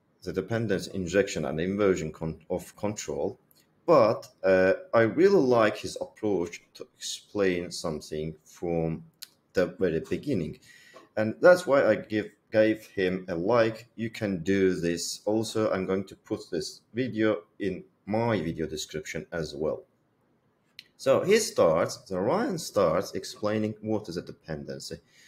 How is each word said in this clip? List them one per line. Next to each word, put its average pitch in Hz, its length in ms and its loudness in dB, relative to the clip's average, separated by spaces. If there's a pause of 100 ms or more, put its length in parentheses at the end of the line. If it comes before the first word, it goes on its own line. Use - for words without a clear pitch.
(220)
the 87 120 -8
dependency 95 580 -2
injection 90 540 0
and 71 120 -4
inversion 92 540 0
con-, 82 380 -8
of - 260 -8
control, 87 600 -6 (480)
but, 123 420 4 (160)
uh, 92 300 6 (180)
I 117 80 6
really 160 400 4
like 117 380 4
his - 200 -10
approach 92 600 -4 (140)
to - 120 -18 (120)
explain 90 720 -2
something 78 640 -6 (100)
from 82 600 -4 (500)
the 90 240 0
very 80 220 0
beginning. 90 580 -6 (580)
And 110 260 -2
that's 180 240 6
why 135 180 4
I 104 120 4
give, 104 340 -4 (200)
gave 110 360 4
him 92 420 -2
a 90 60 -4
like. 113 640 0
You 113 120 -6
can 101 340 -4
do 95 320 4
this 85 520 -4
also. 110 440 0
I'm 95 140 -2
going 95 200 -2
to - 100 -20
put - 360 -10
this - 300 -8 (140)
video 110 480 0 (160)
in 92 260 -6 (220)
my 110 340 0
video 80 260 -4
description 78 680 -10
as 78 220 -6
well. 76 280 -4 (1120)
So 123 260 2
he 208 160 6
starts, 92 580 2
the 92 220 -8
Ryan 175 400 0
starts 90 540 0
explaining 107 680 -4
what 107 260 -4
is 85 80 -8
a 82 60 -6
dependency. 73 760 -12 (300)